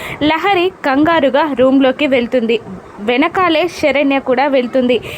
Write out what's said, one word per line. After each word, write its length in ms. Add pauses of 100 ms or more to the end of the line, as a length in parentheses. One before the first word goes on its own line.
(220)
లహరి 480 (140)
కంగారుగా 680
రూమ్లోకి 540
వెళ్తుంది. 540 (400)
వెనకాలే 680
శరణ్య 500
కూడా 280
వెళ్తుంది. 540 (180)